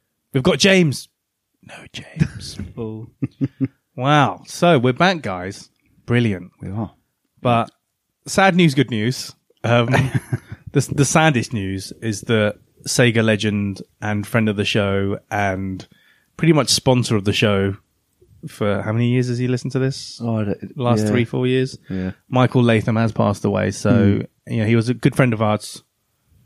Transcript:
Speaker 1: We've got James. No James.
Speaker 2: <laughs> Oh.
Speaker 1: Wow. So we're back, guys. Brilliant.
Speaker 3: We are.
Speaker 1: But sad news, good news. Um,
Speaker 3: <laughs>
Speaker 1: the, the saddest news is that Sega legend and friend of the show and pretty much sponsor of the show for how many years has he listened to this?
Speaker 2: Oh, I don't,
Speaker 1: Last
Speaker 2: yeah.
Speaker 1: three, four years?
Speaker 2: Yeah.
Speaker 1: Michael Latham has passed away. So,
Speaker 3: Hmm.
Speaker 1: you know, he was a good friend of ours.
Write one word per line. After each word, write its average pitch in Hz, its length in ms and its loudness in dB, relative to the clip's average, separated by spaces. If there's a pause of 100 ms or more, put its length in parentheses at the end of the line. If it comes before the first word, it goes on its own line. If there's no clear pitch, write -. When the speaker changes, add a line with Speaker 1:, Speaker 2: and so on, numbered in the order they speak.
(340)
Speaker 1:
We've 131 80 0
got 170 160 2
James. 185 500 2 (560)
No - 100 -20 (180)
James. - 640 -8 (120)
Speaker 2:
<laughs> - 100 -20
Oh. 113 300 -10 (880)
Speaker 1:
Wow. 131 500 2
So 175 320 2
we're 123 160 2
back, 175 280 0
guys. 92 460 -8 (380)
Brilliant. 107 540 -2
Speaker 3:
We 92 100 -10
are. 104 240 -8 (480)
Speaker 1:
But 117 280 0 (560)
sad 190 280 4
news, 170 200 4
good 135 180 2
news. 113 420 -4 (300)
Um, 120 220 2
Speaker 3:
<laughs> - 840 -4
Speaker 1:
the, - 220 0
the 143 100 2
saddest 151 480 2
news 95 480 -6
is 113 220 -6
that 107 360 0 (280)
Sega 113 380 2
legend 104 580 0 (180)
and 104 260 -4
friend 110 220 0
of 104 80 0
the 101 80 -2
show 98 540 0 (140)
and 95 540 -4 (500)
pretty 160 160 4
much 139 180 4
sponsor 123 460 2
of 98 80 -2
the 101 80 2
show 101 440 2 (680)
for 104 340 -2
how 110 120 -4
many 120 180 0
years 123 180 2
has 120 100 -4
he 123 100 -2
listened 127 240 -4
to 131 80 -2
this? - 420 -6
Speaker 2:
Oh, 117 140 -2
I 107 80 -2
don't, 101 340 -6
Speaker 1:
Last 120 240 2
Speaker 2:
yeah. 107 80 0
Speaker 1:
three, 123 140 2
four 127 240 -2
years? 131 280 -2 (140)
Speaker 2:
Yeah. 92 220 -6 (160)
Speaker 1:
Michael 123 340 2
Latham 113 340 2
has 113 140 0
passed 107 340 0
away. 101 280 0
So, 104 480 2 (260)
Speaker 3:
Hmm. - 60 -10
Speaker 1:
you 117 80 -2
know, 107 60 0
he 117 100 4
was 113 120 0
a 123 60 0
good 131 220 0
friend 123 180 2
of 110 80 -4
ours. 107 400 -2 (640)